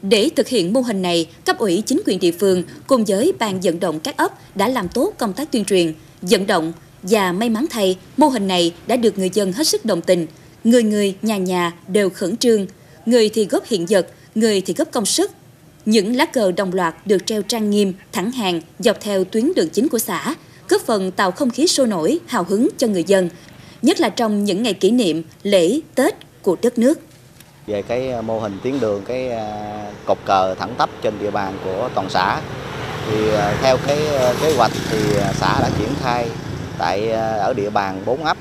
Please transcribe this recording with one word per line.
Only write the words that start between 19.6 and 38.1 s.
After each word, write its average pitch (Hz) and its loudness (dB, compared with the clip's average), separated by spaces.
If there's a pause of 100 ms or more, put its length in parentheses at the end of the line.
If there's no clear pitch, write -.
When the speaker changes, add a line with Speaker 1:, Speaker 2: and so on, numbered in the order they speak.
Speaker 1:
chính 220 0
của 226 0
xã, 208 -4 (340)
góp 381 2
phần 196 -2
tạo 190 2
không 247 -2
khí 262 0
sôi 269 2
nổi, 202 0
hào 208 -2
hứng 220 2 (100)
cho 254 2
người 190 0
dân, 180 4 (520)
nhất 311 4
là 262 2
trong 208 0
những 202 0
ngày 220 0
kỷ 190 2
niệm 175 2 (200)
lễ 196 4 (160)
Tết 285 2 (260)
của 175 2
đất 233 0
nước. 262 4 (680)
Speaker 2:
Về 104 -2
cái, 127 -2
à, 120 -4
mô 113 -2
hình 104 -4
tuyến 135 -2
đường, 104 0
cái, 127 -4
à, 107 -8 (200)
cột 98 0
cờ 95 2
thẳng 98 -8
tắp 156 0 (120)
trên 107 -2
địa 101 -4
bàn 98 -4
của 95 -4
toàn 95 -2
xã, 98 0 (680)
thì, 107 0
à, 104 0
theo 131 4 (100)
cái, 147 0
à, 127 2
kế 156 2
hoạch 113 4 (180)
thì, 113 0 (240)
à, 98 0
xã 98 0
đã 123 2 (100)
triển 104 -2 (120)
khai 120 -2 (480)
tại, 98 -2
à, 113 -2
ở 101 0
địa 101 -2
bàn 98 -2
bốn 131 -2